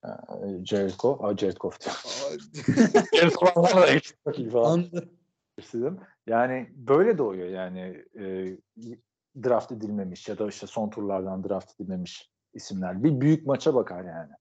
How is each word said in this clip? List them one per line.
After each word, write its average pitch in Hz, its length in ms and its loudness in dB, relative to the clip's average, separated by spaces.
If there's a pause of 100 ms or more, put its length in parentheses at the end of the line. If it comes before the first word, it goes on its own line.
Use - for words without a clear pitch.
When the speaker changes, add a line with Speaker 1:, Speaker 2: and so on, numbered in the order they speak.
Speaker 1:
e, - 40 -12 (560)
Jared 98 340 -2
Goff, 135 240 0
aa, 104 140 -2
Jared 95 200 -2
Goff - 240 -8
diyorum. - 240 -8
Speaker 2:
Aa. - 320 -8 (760)
<laughs> - 40 6
Speaker 1:
Jared 170 160 6
Goff 175 240 4
anlamına 185 240 6
da 143 120 8
geçti. - 320 0
Çok 151 140 -6
iyi 117 100 -6
falan. 120 220 4
Speaker 3:
Anladım. 175 380 -2 (480)
Speaker 1:
İstedim. 139 420 -6 (280)
Yani 123 480 0
böyle 151 420 4
doğuyor 95 300 -2
yani, 92 580 -8 (140)
e, 95 380 -6 (840)
draft 120 280 0
edilmemiş 104 560 -8
ya 101 100 -8
da 107 100 -4
işte 98 200 -12
son 107 220 -6
turlardan 95 540 -6
draft 95 320 -6
edilmemiş 92 540 -10 (240)
isimler. 95 500 -8
Bir 143 180 2
büyük 156 240 2
maça 139 300 0
bakar 92 280 0
yani. 82 380 -12